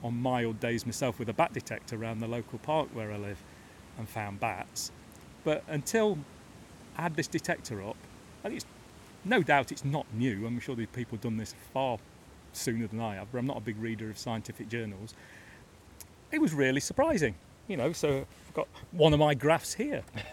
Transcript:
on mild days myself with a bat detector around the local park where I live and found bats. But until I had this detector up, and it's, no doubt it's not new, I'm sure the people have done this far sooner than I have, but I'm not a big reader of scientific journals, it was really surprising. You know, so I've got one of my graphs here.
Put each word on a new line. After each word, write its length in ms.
on 160
mild 400
days 240
myself 340
with 120
a 20
bat 220
detector 420
around 240
the 80
local 300
park 340
where 180
I 60
live 220
and 100
found 320
bats. 540
But 220
until 520
I 40
had 140
this 100
detector 560
up, 140
and 80
it's, 140
no 180
doubt 300
it's 100
not 300
new, 340
I'm 140
sure 160
the 100
people 300
have 60
done 160
this 160
far 260
sooner 340
than 140
I 140
have, 180
but 60
I'm 80
not 100
a 60
big 160
reader 320
of 80
scientific 500
journals, 460
it 60
was 140
really 280
surprising. 540
You 120
know, 160
so 320
I've 60
got 140
one 240
of 60
my 120
graphs 400
here. 300